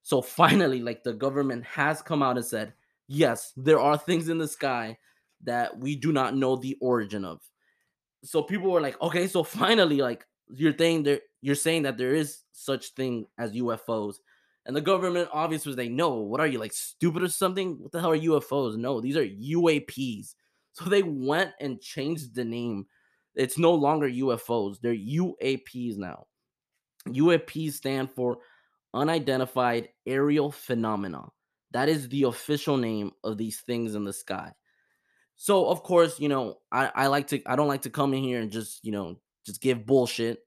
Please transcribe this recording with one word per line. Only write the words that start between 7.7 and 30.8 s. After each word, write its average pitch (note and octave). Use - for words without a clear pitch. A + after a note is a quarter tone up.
So D#3+
people F#3+
were F3
like, C#3
"Okay, F3
so F#3
finally, F#3+
like, B2
you're D3
saying E3
there, C#3+
you're C#3
saying D#3+
that C3+
there B2+
is D#3
such -
thing B2
as A2+
U A#2+
F -
Os." G#2+
And B2+
the D3
government F3
obviously D#3
was C3+
like, B2
"No, C3
what G#2+
are D#3+
you, C3
like, A2
stupid E3+
or F3+
something? F#3
What -
the E3+
hell E3+
are -
U D#3
F C#3
Os? B2+
No, A#2+
these C#3
are C#3+
U C#3
A D3+
Ps." A#2
So E3
they G3
went D#3
and C3+
changed C#3+
the B2
name. A#2
It's C3
no E3
longer D3
U B2+
F A#2
Os. G2+
They're A#2
U C3+
A C3
Ps A#2+
now. F#2
U D3+
A E3
Ps D#3
stand C3+
for B2
Unidentified B2+
Aerial D3
Phenomena. G#2